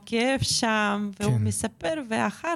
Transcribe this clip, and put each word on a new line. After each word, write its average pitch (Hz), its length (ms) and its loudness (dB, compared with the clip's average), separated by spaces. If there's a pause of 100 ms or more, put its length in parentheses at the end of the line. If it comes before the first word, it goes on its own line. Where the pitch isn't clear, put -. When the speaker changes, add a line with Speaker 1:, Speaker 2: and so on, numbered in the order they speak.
Speaker 1:
כיף 254 360 2
שם, 208 680 0 (100)
והוא 208 180 2
Speaker 2:
כן. 208 60 2
Speaker 1:
מספר, 320 500 -2 (160)
ואחר 226 460 -2